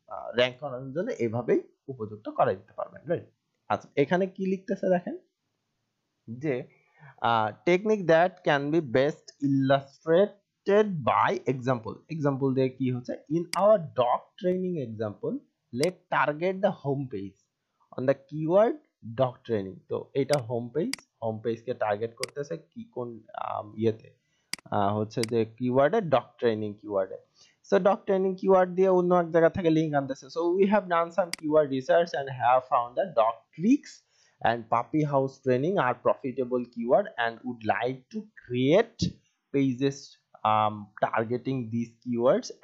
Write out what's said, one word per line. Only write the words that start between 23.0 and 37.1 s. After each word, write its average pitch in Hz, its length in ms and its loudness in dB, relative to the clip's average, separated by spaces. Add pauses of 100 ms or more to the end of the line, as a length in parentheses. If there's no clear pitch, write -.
আম, 107 420 -10
ইয়েতে, 110 340 -4 (600)
আহ, 104 280 0
হচ্ছে 110 260 -4
যে 113 200 0
কিওয়ার্ডে, 131 560 0
doc 135 260 0 (120)
training 107 360 -2
কিওয়ার্ডে। 101 420 -4 (560)
তো 196 40 6 (100)
ডগ 196 200 4
ট্রেনিং 190 340 0
কিওয়ার্ড 185 360 4
দিয়ে 190 220 4
অন্য 180 120 2 (120)
এক 165 120 -6
জায়গা 165 220 6
থেকে 175 200 2
লিংক 156 240 0
আনতেছে। 135 340 -6
So 170 60 -6 (180)
we 196 140 6
have 202 220 2
done 170 140 2 (100)
some 175 200 0
keyword 151 380 2
research 170 420 2
and 139 80 -4 (160)
have 123 180 6 (120)
found 120 260 2
that 190 100 0 (120)
dog 113 160 2 (180)
tricks 220 380 0 (560)
and 117 100 0 (140)
puppy 120 300 0 (100)
house 135 220 0 (100)
training 131 300 0 (100)
are 123 120 0 (100)
profitable 123 640 -2
keyword 120 340 2 (160)